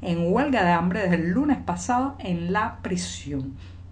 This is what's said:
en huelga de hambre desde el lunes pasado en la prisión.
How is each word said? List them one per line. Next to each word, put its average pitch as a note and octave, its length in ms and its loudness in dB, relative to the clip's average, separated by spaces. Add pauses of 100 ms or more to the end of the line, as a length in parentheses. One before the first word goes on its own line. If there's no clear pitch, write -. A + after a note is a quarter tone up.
en E3+ 320 2
huelga B3+ 300 4
de F3 80 6
hambre F3+ 300 2
desde F3+ 160 4
el E3 120 0
lunes C4+ 280 2
pasado B3 600 -2
en F3 340 -2
la A3 300 -2
prisión. C#3 760 -4 (360)